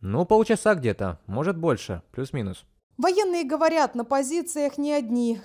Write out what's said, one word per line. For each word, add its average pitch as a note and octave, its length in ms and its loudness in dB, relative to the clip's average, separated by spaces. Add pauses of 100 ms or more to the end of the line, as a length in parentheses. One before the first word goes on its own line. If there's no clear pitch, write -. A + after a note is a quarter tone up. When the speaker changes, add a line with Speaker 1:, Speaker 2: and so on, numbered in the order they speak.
Speaker 1:
Ну, G#2 240 -2
полчаса A3 500 4
где-то, G#2 500 -2
может, D#3 320 -4
больше, B2 540 -2
плюс-минус. A#2+ 520 -6 (340)
Speaker 2:
Военные F4+ 460 2
говорят, D#4 500 2
на A#3+ 120 -4
позициях C#4+ 720 -2
не D4 160 0
одни, A#3 520 0